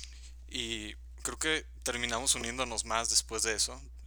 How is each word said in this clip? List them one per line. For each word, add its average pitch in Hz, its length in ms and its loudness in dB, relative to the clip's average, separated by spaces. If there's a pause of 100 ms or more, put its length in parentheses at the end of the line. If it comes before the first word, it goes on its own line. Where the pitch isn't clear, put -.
(480)
y 113 460 -2 (280)
creo 123 160 -4
que 156 260 2 (180)
terminamos 120 520 2
uniéndonos 120 500 0
más 113 260 2
después 110 320 2
de 110 120 4
eso, 123 260 0 (260)